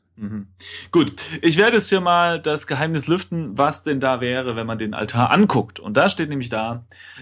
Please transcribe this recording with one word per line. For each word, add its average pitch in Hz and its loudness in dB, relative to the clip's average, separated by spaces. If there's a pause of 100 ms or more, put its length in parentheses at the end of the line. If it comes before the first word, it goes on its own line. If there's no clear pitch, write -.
(160)
Mhm. 104 -10 (440)
Gut, 165 4 (300)
ich 160 4
werde 226 6
jetzt - 0
hier 190 2
mal 175 2
das 151 -2
Geheimnis 151 -2
lüften, 165 -2
was 143 0
denn 143 -2
da 131 0
wäre, 123 -4
wenn 113 -6
man 113 -6
den 107 -6
Altar 117 0
anguckt. 147 2
Und 104 -4
da 160 6
steht 160 -4
nämlich 135 -6
da, 117 -6 (340)